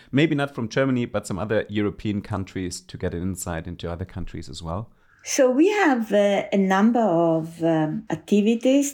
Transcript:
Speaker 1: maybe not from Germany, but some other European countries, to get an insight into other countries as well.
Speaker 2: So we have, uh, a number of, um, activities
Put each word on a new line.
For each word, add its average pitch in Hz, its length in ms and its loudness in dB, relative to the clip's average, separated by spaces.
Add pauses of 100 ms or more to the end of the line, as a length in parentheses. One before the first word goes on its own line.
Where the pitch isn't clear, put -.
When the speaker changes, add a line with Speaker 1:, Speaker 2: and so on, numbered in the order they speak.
(120)
Speaker 1:
maybe 151 240 2
not 143 180 -2
from 113 160 -6
Germany, 131 360 0
but 104 200 -4
some 95 140 -6
other 104 300 0
European 104 520 -2
countries, 95 600 -6
to - 160 -18
get 87 160 -4
an 85 80 -6
insight 87 460 -6
into 85 220 -10
other 85 160 -8
countries - 440 -10
as 76 120 -14
well. 85 300 -8 (380)
Speaker 2:
So 254 220 4
we 294 160 4
have, 277 460 0
uh, 202 400 2
a 208 40 2
number 196 440 4
of, 165 600 2
um, 160 480 0
activities 233 840 2